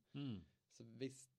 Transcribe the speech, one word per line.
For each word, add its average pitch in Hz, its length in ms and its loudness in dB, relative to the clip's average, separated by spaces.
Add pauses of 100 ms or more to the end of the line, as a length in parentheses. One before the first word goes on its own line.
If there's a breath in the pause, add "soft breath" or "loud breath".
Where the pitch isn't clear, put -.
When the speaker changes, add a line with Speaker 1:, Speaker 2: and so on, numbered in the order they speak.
(140)
Speaker 1:
Mm. 123 320 2 (260 loud breath)
Speaker 2:
Så - 120 -10
visst, 120 560 -2